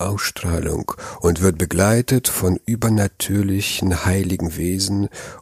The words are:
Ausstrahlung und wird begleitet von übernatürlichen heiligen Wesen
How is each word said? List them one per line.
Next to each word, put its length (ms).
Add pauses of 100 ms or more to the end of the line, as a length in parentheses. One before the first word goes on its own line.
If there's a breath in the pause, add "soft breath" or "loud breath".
Ausstrahlung 920 (260 loud breath)
und 220
wird 160
begleitet 680
von 380
übernatürlichen 1400
heiligen 500
Wesen 540 (320 loud breath)